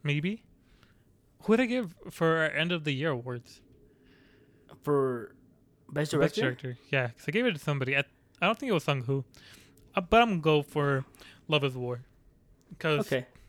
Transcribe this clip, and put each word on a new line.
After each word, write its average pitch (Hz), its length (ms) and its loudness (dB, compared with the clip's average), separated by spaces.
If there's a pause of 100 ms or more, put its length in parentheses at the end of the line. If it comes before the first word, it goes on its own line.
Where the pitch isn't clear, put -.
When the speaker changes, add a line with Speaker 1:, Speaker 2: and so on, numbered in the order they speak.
Speaker 1:
maybe. 151 400 -2 (1000)
Who 220 140 4
did 254 60 4
I - 40 4
give 226 280 -4 (140)
for 165 280 2
our 156 120 2
end 160 220 -2
of 165 120 -2
the 151 100 -2
year 143 180 -2
awards? 123 500 -8 (1200)
Speaker 2:
For 135 540 -2 (560)
best 147 200 -4
Speaker 1:
For 156 80 2
best 151 160 2
Speaker 2:
director? 214 60 0 (320)
Speaker 1:
director, 120 40 -12 (140)
yeah, 131 180 0
'cause - 180 -16
I 151 40 -4
gave 226 140 0
it 226 80 2
to 147 60 -8
somebody. 139 360 -2
I, 139 40 2 (420)
I 170 60 2
don't 220 120 2
think 269 120 -6
it - 20 4
was 160 100 0
Sung-Hoo, 135 400 -2 (720)
uh, 196 60 2
but 220 200 6
I'm 233 80 4
gonna 175 120 0
go 151 220 4
for 143 420 0 (420)
Love 147 160 2
is 131 140 -2
War, 123 240 -6 (760)
'cause 151 280 0
Speaker 2:
Okay, 127 200 -2 (220)